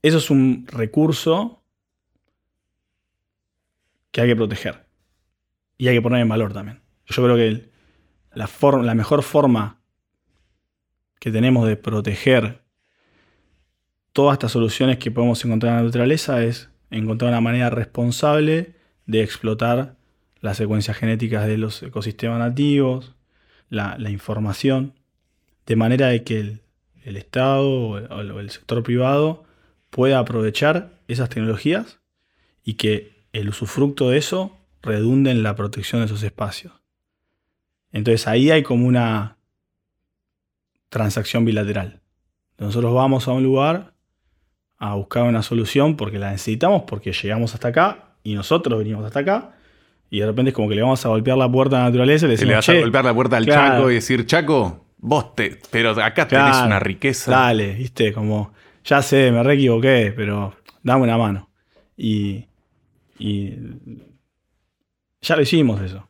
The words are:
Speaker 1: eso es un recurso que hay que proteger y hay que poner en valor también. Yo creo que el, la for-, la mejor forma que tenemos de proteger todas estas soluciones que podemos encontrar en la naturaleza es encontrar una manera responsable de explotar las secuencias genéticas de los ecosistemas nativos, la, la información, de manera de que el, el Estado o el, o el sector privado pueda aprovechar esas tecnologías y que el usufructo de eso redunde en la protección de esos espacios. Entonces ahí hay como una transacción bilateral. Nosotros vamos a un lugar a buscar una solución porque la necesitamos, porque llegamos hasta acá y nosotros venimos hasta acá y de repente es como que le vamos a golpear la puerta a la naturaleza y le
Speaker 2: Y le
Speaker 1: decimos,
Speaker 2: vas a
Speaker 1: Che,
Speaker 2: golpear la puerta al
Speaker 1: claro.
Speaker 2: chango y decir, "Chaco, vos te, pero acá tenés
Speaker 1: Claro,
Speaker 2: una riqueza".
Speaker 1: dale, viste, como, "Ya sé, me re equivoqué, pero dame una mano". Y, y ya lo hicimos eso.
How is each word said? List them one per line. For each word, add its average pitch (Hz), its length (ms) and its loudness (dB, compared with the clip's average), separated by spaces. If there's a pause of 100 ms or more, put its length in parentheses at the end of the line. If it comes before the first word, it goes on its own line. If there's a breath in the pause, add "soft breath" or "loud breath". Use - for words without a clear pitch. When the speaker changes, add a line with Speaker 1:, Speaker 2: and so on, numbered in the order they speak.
Speaker 1:
eso 156 160 4
es 147 120 -2
un 131 380 2
recurso 160 920 -2 (2500)
que - 100 -2
hay 120 80 4
que 117 60 4
proteger 104 500 -6 (920)
y 127 120 -2
hay 123 60 4
que 117 60 4
poner 123 200 0
en 113 80 2
valor 107 240 -2
también. 101 280 -14 (260)
Yo - 160 -2
creo 123 120 4
que 117 120 4
el, 110 240 -6 (640)
la 110 140 -10
for-, 139 360 2
la 117 120 0
mejor 131 280 0
forma 120 580 0 (1400)
que 120 120 -8
tenemos 117 360 2
de 107 80 0
proteger 110 880 -2 (1500)
todas 139 220 4
estas 117 180 -4
soluciones 123 460 0
que 113 120 -6
podemos 120 320 -2
encontrar 117 300 0
en 120 60 0
la 117 40 2
naturaleza 120 600 0
es 117 260 -6 (220)
encontrar 113 400 -2
una 117 100 0
manera 120 280 0
responsable 151 1040 -2 (300 soft breath)
de 110 180 0
explotar 117 720 -4 (420)
las 101 180 -6
secuencias 107 380 -2
genéticas 110 520 -4
de 110 100 -2
los 110 260 -6
ecosistemas 117 560 -8
nativos, 131 760 0 (540)
la, 104 280 -6
la 107 140 -8
información, 110 840 -4 (720)
de 113 100 0
manera 123 340 2
de 120 140 0
que 110 160 -4
el, 104 220 -10 (420)
el 101 140 -14
Estado 135 520 0
o 117 280 -4
el, 104 340 -12
o 104 80 -12
el 104 120 -12
sector - 320 -6
privado 139 600 0 (460 soft breath)
pueda 131 300 2
aprovechar 117 880 -2
esas 120 220 -4
tecnologías 117 680 -4 (640)
y 110 120 -8
que - 580 -4
el 101 160 -6
usufructo 131 600 -2
de 131 60 2
eso 185 400 -4 (240)
redunde 120 500 0
en 117 100 0
la 104 140 -2
protección 107 460 -6
de 113 40 -2
esos 104 180 -6
espacios. 104 500 -10 (1160)
Entonces 113 360 0
ahí 127 240 4
hay 160 100 6
como 123 260 0
una 113 500 0 (1500)
transacción 110 560 -2
bilateral. 104 560 -2 (560)
Nosotros 117 360 -2
vamos 131 340 2
a 131 40 -2
un 131 120 0
lugar 143 520 0 (840)
a 104 180 -6
buscar 101 280 -2
una 117 180 0
solución 139 560 0
porque 107 220 -6
la 98 120 -6
necesitamos, 110 520 0
porque 104 300 -10
llegamos 110 420 -4
hasta 120 140 -4
acá 175 540 0
y 107 120 -6
nosotros 123 420 -2
venimos 107 280 -6
hasta 110 160 -6
acá 196 340 -4 (540 soft breath)
y 104 100 -4
de 104 80 0
repente 127 220 0
es 131 60 -6
como 107 140 -2
que 104 60 -2
le 107 60 0
vamos 127 240 0
a 120 40 0
golpear 113 280 2
la 127 140 2
puerta 131 260 2
a - 20 2
la 123 60 2
naturaleza 127 400 4
y 143 40 4
le 113 60 4
Speaker 2:
Y - 20 -2
le - 40 0
Speaker 1:
decimos, 120 160 4
Speaker 2:
vas 110 120 2
a 170 40 8
Speaker 1:
Che, 170 80 6
Speaker 2:
golpear 131 240 2
la 123 80 4
puerta 123 240 2
al 113 80 2
Speaker 1:
claro. 139 300 6
Speaker 2:
chango 127 160 4
y 120 40 4
decir, 117 300 0
"Chaco, 143 600 0 (120)
vos 127 380 -2
te, - 240 -4 (120)
pero 113 200 2
acá 107 360 0
tenés 135 240 6
Speaker 1:
Claro, 127 160 4
Speaker 2:
una 101 120 2
riqueza". 120 520 -2
Speaker 1:
dale, 110 420 2
viste, 113 400 -2
como, 107 400 -4 (320 soft breath)
"Ya 139 160 4
sé, 131 300 4
me 117 120 2
re 139 120 4
equivoqué, 120 600 4
pero 101 400 -4 (280)
dame 127 200 4
una 117 140 2
mano". 101 320 -2 (480)
Y, 104 480 -4 (720)
y 101 360 -6 (1700)
ya 170 140 -2
lo 151 60 2
hicimos 131 400 2
eso. 95 280 -10